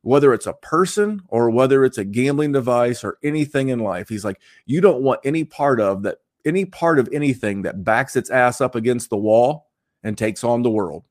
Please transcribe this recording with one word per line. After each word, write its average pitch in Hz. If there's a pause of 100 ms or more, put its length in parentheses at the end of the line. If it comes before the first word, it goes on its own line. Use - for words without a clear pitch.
"Whether 135
it's 107
a 92
person 196
or 117
whether 131
it's 127
a 98
gambling 139
device 120
or 104
anything 143
in 120
life," 98
he's 107
like, 98 (260)
"you 147
don't 160
want -
any 156
part 139
of 98
that, 98 (260)
any 185
part 170
of 117
anything 120
that 92
backs 113
its 127
ass 123
up 123
against 117
the 110
wall 117 (340)
and 107
takes 110
on 120
the 120
world." 90